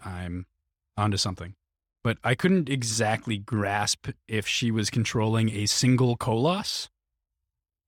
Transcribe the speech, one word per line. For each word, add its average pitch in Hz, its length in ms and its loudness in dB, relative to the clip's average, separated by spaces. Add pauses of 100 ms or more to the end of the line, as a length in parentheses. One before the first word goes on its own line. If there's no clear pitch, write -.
I'm 90 420 -8 (520)
onto 104 200 2
something. 92 380 -4 (480)
But 113 200 0
I 120 120 2
couldn't 185 340 2
exactly 110 680 0
grasp 101 680 -2 (200)
if 107 200 -2
she - 240 0
was 110 180 0
controlling 110 640 2
a 104 160 -2
single 123 500 4
Koloss 143 720 -2 (1000)